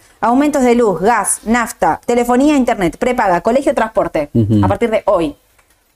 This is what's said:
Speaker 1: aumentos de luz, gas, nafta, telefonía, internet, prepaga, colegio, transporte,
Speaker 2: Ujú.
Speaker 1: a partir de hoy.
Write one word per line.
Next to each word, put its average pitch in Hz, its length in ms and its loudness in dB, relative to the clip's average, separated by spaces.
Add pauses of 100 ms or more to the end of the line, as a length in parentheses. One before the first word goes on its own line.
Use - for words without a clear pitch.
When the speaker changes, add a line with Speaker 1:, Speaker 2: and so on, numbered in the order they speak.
(200)
Speaker 1:
aumentos 277 440 0
de 240 120 4
luz, 214 240 0
gas, 202 460 0
nafta, 208 600 -2
telefonía, 247 520 2
internet, 220 420 -2
prepaga, 226 400 0
colegio, 247 340 0
transporte, 214 600 -4
Speaker 2:
Ujú. 107 280 2
Speaker 1:
a 98 60 2
partir 208 240 -2
de 220 140 -2
hoy. 170 280 0 (640)